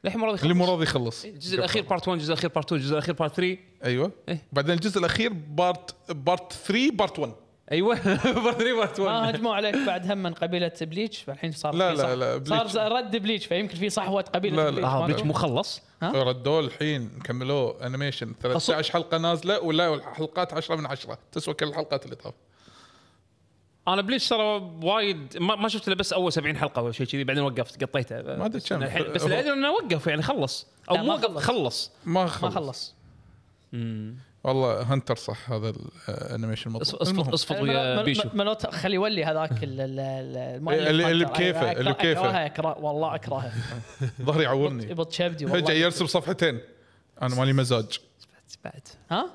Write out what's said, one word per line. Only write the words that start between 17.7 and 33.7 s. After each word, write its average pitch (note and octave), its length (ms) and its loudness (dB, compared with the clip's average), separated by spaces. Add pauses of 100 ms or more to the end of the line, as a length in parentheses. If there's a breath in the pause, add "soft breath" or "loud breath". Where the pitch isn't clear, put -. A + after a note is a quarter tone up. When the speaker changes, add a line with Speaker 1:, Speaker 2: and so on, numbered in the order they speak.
Speaker 2:
أنيميشن. C3 560 -4
ثلاثة B2+ 140 2
عشر D#3 240 2
Speaker 1:
أصل D#3 120 -2
Speaker 2:
حلقة E3 260 0
نازلة، E3+ 420 2
ولا E3 340 2
الحلقات D#3 600 -4
عشرة D#3+ 220 -2
من D3+ 100 -4
عشرة. A#2+ 320 -8 (140)
تسوى D#3 220 -4
كل D3+ 140 0
الحلقات C#3+ 360 -4
اللي B2 120 -12
طاف. G#2+ 180 -14 (1500 soft breath)
Speaker 1:
أنا F#3+ 140 2
بليتش A#3+ 260 0
ترى G#3+ 420 2 (120)
وايد F#3 580 0
ما، G3 160 2
ما G#3 120 0
شفت G#3 200 -2
إلا F#3+ 80 2
بس F#3+ 160 -2
أول F3 200 2
سبعين D3+ 240 0
حلقة C3 260 0
ولا A#2 100 0
شيء B2 140 -2
كذي، C#3 180 -2
بعدين C3+ 180 2
وقفت، B2+ 420 -2
قطيته. A#2+ 380 -4
Speaker 2:
ما C3+ 240 -4
أدري A3+ 120 -2
Speaker 1:
بس - 100 -8
Speaker 2:
كم. - 60 0
Speaker 1:
أنا C#3 120 -2
الحين، - 260 -2
بس E3+ 120 0
اللي D3+ 140 2
أدري C#4+ 140 2
إنه C#4 180 2
وقف، C4+ 360 0
يعني، D3+ 160 2
خلص. E3+ 440 -2 (240)
أو - 40 4
Speaker 3:
لا، E3 80 2
Speaker 1:
مو A#3+ 60 2
Speaker 3:
ما E4+ 60 4
Speaker 1:
وقف، A3+ 120 0
Speaker 3:
خلص. D#3 180 -2
Speaker 1:
خلص. D#3+ 480 0 (120)
Speaker 2:
ما F3 180 2
Speaker 3:
ما F3+ 40 2
Speaker 2:
خلص. F3 280 -2
Speaker 3:
خلص. C#3+ 400 -6 (800)